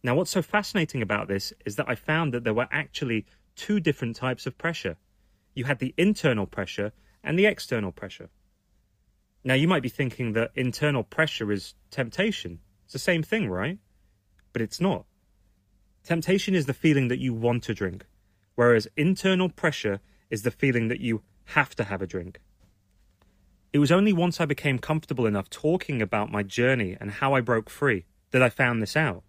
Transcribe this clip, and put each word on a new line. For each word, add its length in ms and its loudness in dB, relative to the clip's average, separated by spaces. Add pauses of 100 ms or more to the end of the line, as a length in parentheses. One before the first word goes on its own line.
Now, 120 0
what's 160 2
so 120 0
fascinating 580 -2
about 280 -2
this 240 -4 (120)
is 120 -8
that 120 -4
I 60 -2
found 400 -2
that 100 -4
there 100 0
were 160 0
actually 560 -4 (280)
two 260 -2
different 360 -2
types 300 -4
of 120 -10
pressure. 380 -6 (580)
You 100 -6
had 140 -2
the 180 -6
internal 500 2
pressure 460 -6 (300)
and 160 -2
the 80 6
external 460 -2
pressure. 380 -16 (1120)
Now, 100 2
you 140 4
might 140 2
be 60 -4
thinking 440 -4
that 220 0
internal 500 0
pressure 480 -2
is 220 -6 (160)
temptation. 680 -4 (240)
It's 80 -20
the 60 -8
same 240 2
thing, 260 0
right? 300 -4 (720)
But 100 -2
it's 180 -6
not. 260 0 (960)
Temptation 520 0
is 120 2
the 80 -2
feeling 340 4
that 100 0
you 160 0
want 300 2
to 100 -4
drink, 320 -6 (480)
whereas 420 6
internal 520 2
pressure 520 -2 (300)
is 120 -4
the 80 0
feeling 380 0
that 120 -4
you 220 -2 (240)
have 300 0
to 80 -2
have 180 -6
a 40 -6
drink. 340 -10 (1300)
It 60 4
was 140 6
only 200 6
once 280 2
I 60 2
became 320 -2
comfortable 480 -2
enough 240 0
talking 500 -2
about 320 -2
my 100 0
journey 560 0
and 120 -8
how 240 0
I 60 4
broke 280 0
free 380 -2 (240)
that 120 4
I 60 6
found 320 0
this 160 -2
out. 320 0